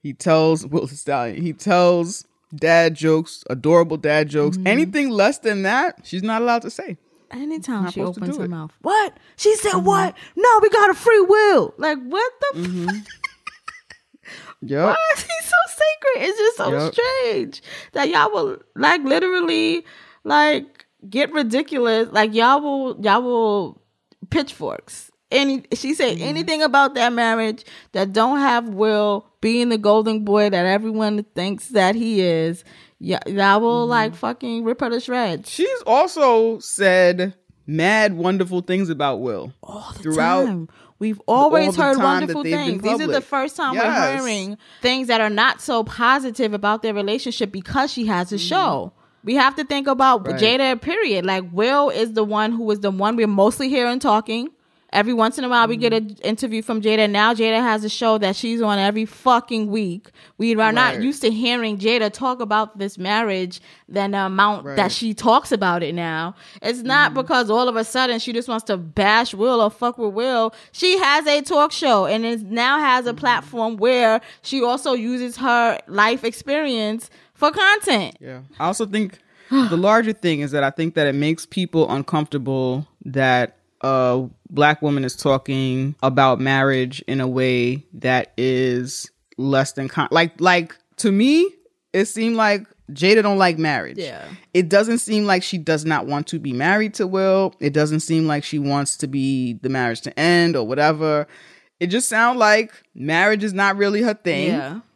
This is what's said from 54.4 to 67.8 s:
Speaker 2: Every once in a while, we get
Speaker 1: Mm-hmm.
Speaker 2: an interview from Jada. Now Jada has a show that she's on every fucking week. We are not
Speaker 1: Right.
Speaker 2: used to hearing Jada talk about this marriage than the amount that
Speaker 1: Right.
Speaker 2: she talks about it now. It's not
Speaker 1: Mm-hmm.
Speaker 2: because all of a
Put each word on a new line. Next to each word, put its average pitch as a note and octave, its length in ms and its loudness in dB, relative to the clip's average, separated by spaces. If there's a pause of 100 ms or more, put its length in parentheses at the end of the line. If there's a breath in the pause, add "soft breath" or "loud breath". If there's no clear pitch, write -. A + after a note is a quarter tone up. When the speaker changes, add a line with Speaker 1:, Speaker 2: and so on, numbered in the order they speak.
Speaker 2:
Every G#3+ 200 0
once A3+ 260 0
in C4+ 60 -4
a B3 40 -4
while, A#3 200 2
we A#3 80 -2
get A#3 160 0
Speaker 1:
Mm-hmm. A3 160 -2
Speaker 2:
an G#3 160 -16
interview A3 380 -4
from A3 200 -4
Jada. G#3+ 260 2
Now G#3 240 2
Jada A3 280 2
has G#3+ 240 0
a G#3+ 40 -6
show A3 300 0
that F#3+ 160 0
she's A#3 260 -4
on G#3 200 0
every G#3 240 0
fucking A#3 680 0
week. G3+ 400 -4 (260 soft breath)
We A3+ 200 0
are A3 160 2
not A#3+ 220 2
Speaker 1:
Right. G#3+ 100 -4
Speaker 2:
used C#4+ 180 -4
to A#3 80 2
hearing A3+ 480 -2
Jada A3 340 0
talk B3+ 280 -4
about G#3+ 380 -2
this G3 200 -8
marriage F#3+ 600 -2 (280 soft breath)
than G3 220 -4
the G3 160 -2
amount G3 380 2
that C#3 140 -6
Speaker 1:
Right. G3 120 2
Speaker 2:
she A3 240 -6
talks A#3+ 380 2
about F3+ 320 0
it D3+ 100 -4
now. E3 400 -6 (260 loud breath)
It's A#3+ 220 -6
not C#4 300 2
Speaker 1:
Mm-hmm. C4 80 -4
Speaker 2:
because B3+ 300 0
all B3 180 2
of A3+ 80 -2
a A3 80 -2